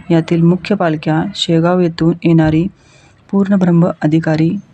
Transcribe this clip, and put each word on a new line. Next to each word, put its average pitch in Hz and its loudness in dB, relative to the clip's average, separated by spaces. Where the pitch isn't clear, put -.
यातील 165 0
मुख्य 180 0
पालख्या 160 -2
शेगाव 175 0
येथून 170 0
येणारी 160 2
पूर्णब्रह्म 185 2
अधिकारी 160 0